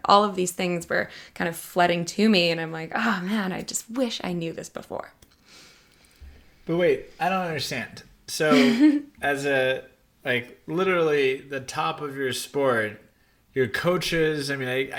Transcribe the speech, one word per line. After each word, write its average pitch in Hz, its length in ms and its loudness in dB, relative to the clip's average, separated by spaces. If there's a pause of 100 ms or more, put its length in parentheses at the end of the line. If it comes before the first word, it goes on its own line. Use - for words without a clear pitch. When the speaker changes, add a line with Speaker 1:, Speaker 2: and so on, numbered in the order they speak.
Speaker 1:
all 202 180 8
of 196 120 -2
these 180 180 -2
things 175 360 -4
were 175 200 -2 (260)
kind 175 120 -4
of 170 80 -6
flooding 175 500 0
to 202 240 2
me. 175 200 4
And 165 100 -2
I'm 160 120 -6
like, 160 240 -10
"Oh 220 280 -2
man, 190 280 -2
I 165 100 -6
just - 300 -8
wish 233 320 -4
I 180 100 -4
knew 165 200 -4
this - 160 -12
before." - 440 -10 (1500)
Speaker 2:
But 165 120 -2
wait, 170 280 2 (140)
I 165 100 0
don't 185 160 -2
understand. 139 580 -8 (240)
So 156 240 2
Speaker 1:
<laughs> 262 720 4
Speaker 2:
as 139 240 0
a, 131 380 2 (400)
like, 123 440 -4
literally 156 760 2
the 139 180 -8
top 151 420 -4
of 139 140 -8
your 131 180 -2
sport, 117 680 0 (520)
your 131 140 2
coaches, 156 840 0
I 139 40 -4
mean, 127 140 -4
I, 131 300 -2